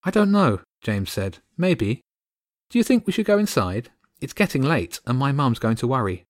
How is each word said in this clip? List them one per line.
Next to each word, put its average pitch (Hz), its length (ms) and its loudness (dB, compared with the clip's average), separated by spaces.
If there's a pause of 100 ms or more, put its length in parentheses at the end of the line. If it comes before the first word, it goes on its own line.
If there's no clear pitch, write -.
"I 185 80 -2
don't 208 200 4
know," 165 300 2 (200)
James 101 300 -2
said. 95 300 -6 (160)
"Maybe. 156 440 0 (680)
Do - 80 0
you 240 60 4
think 240 220 2
we 190 80 -2
should 214 120 0
go 208 120 4
inside? 113 540 -2 (280)
It's 139 140 -10
getting 180 280 0
late, 135 440 -2
and 127 120 0
my 139 140 0
mum's 139 280 0
going 113 180 0
to 120 100 -4
worry." 120 420 -2